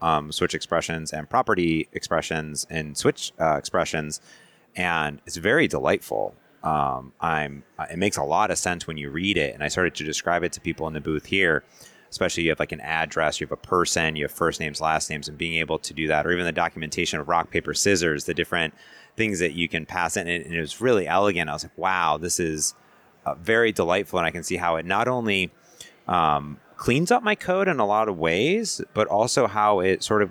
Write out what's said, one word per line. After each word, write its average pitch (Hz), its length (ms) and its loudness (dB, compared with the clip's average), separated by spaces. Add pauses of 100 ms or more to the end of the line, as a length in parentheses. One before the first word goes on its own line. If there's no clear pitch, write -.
um, 76 300 0
switch 85 240 -2
expressions 80 560 -4
and 78 180 -8
property 90 640 2
expressions 78 760 -4
and 76 300 -6
switch, - 420 0
uh, 80 160 4
expressions, 78 640 -2 (540)
and 80 500 -2
it's - 120 -12
very 110 320 2
delightful. 64 640 0 (300)
Um, 69 560 0
I'm, 76 420 -2 (160)
uh, 78 140 -6
it 82 60 -8
makes 101 180 0
a 76 80 -2
lot 87 260 2
of 85 80 -2
sense 87 300 -4
when 80 80 -6
you 71 120 -8
read 90 280 0
it, 73 180 0
and - 80 -10
I 76 60 0
started 87 280 0
to 76 80 -8
describe 85 380 0
it 85 120 0
to - 60 -10
people 80 280 -4
in 78 60 -8
the 76 60 -6
booth 76 260 -4
here, 90 360 2 (480)
especially 87 320 -2
you 82 60 2
have, 78 100 2
like, 76 140 -2
an 78 80 -8
address, 80 600 -2
you 76 60 -6
have - 60 -6
a 78 40 -6
person, 82 600 0
you 73 80 -2
have 71 80 -4
first 80 260 0
names, 76 220 -6
last 80 280 0
names, 76 200 -8
and 76 100 -12
being 82 220 -2
able 80 180 -2
to - 160 -12
do 78 140 -2
that, 76 180 2
or 85 60 2
even 90 120 0
the 87 60 -2
documentation 82 680 -2
of 71 80 -8
rock, 85 220 2
paper, 78 220 -4
scissors, 82 520 2
the 82 100 -2
different 82 400 -2 (420)
things 107 220 0
that 82 140 0
you 82 160 -2
can 80 180 -4
pass 87 300 -2
in, 92 100 -4
and, 87 180 -2
and 82 120 -8
it 85 40 -2
was 76 200 -8
really 110 260 2
elegant. 87 420 2
I 73 40 -4
was 73 100 -6
like, - 160 -16
"Wow, 85 380 2
this 82 240 -2
is, 78 340 -2 (500)
uh, 71 100 -4
very 110 360 2
delightful," 92 480 0
and 82 80 2
I 80 60 0
can 85 100 -6
see 90 140 -4
how 85 200 0
it 80 80 -4
not 98 220 2
only, 107 460 0 (560)
um, 73 500 2 (180)
cleans 143 340 2
up 240 120 4
my 214 120 2
code 185 340 0
in 151 120 0
a 107 60 2
lot 107 200 4
of 95 120 -2
ways, 127 640 2 (100)
but 107 160 2
also 117 380 4
how 104 340 4
it 92 220 4
sort 107 200 2
of 92 80 0